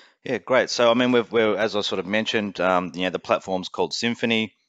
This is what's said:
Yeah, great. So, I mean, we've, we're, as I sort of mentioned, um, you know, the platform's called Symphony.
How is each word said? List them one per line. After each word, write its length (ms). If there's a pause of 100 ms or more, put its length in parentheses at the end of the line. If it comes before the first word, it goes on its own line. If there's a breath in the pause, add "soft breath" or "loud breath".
(240 soft breath)
Yeah, 140
great. 320
So, 220
I 20
mean, 180
we've, 200
we're, 260
as 180
I 60
sort 160
of 80
mentioned, 540
um, 340
you 80
know, 80
the 80
platform's 500
called 260
Symphony. 600 (160)